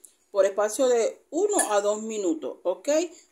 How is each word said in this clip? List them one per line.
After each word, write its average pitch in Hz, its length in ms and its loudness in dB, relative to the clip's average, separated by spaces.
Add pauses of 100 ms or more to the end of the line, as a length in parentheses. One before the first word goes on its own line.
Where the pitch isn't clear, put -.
(300)
por 196 140 4
espacio 214 440 0
de 233 420 0
uno 403 260 0 (160)
a 202 80 4
dos 208 220 -2
minutos, 202 600 -4
¿ok? 180 260 -4 (440)